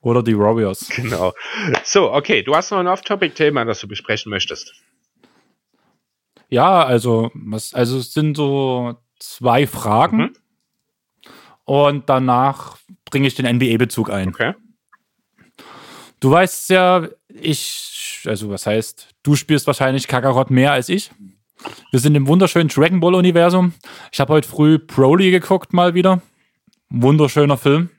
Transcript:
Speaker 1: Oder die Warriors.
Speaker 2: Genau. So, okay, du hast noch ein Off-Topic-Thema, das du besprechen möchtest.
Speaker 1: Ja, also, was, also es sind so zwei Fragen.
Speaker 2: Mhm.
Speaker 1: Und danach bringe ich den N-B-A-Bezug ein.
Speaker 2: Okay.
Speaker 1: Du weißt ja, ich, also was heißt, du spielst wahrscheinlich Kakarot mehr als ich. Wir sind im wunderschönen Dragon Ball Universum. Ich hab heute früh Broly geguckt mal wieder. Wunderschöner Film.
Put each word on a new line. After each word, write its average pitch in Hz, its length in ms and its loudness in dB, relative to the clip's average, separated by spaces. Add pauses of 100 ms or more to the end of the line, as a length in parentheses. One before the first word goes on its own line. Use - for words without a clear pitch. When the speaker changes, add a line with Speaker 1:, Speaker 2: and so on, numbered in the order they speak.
Speaker 1:
Oder 120 220 0
die 110 140 0
Warriors. 104 520 0
Speaker 2:
Genau. 92 440 -4 (520)
So, 165 260 0
okay, 147 320 -2
du 139 120 -2
hast 180 160 -4
noch 196 80 -2
ein 180 80 -2
Off-Topic-Thema, 165 760 -4
das 113 160 -6
du 104 80 -18
besprechen 107 420 -8
möchtest. - 440 -8 (1800)
Speaker 1:
Ja, 165 340 4
also, 113 520 0
was, 110 380 -12
also 127 260 -2
es 120 140 -12
sind 151 220 -2
so 131 600 -4 (240)
zwei 123 480 0
Fragen. 127 500 0
Speaker 2:
Mhm. 254 160 -2 (1300)
Speaker 1:
Und 143 440 0
danach 131 680 0 (340)
bringe 139 160 0
ich 120 80 -2
den 127 100 -4
N-B-A-Bezug 117 640 0
ein. 95 200 -4
Speaker 2:
Okay. 139 240 -4 (1700)
Speaker 1:
Du 131 100 2
weißt 180 380 2
ja, 180 380 2 (200)
ich, - 1000 -10
also 104 240 -6
was 98 160 -10
heißt, - 440 -4 (120)
du 143 140 2
spielst 147 320 0
wahrscheinlich 135 400 -2
Kakarot 127 420 0
mehr 131 220 4
als 127 180 -2
ich. - 220 -4 (800)
Wir 131 80 2
sind 147 160 2
im 139 120 2
wunderschönen 170 420 2
Dragon 170 320 2
Ball 180 140 2
Universum. 180 580 2 (400)
Ich - 80 -4
hab 135 80 0
heute 151 180 2
früh 151 320 2
Broly 156 500 2
geguckt 180 440 0
mal 175 200 2
wieder. 180 280 2 (680)
Wunderschöner 143 680 2
Film. 156 420 0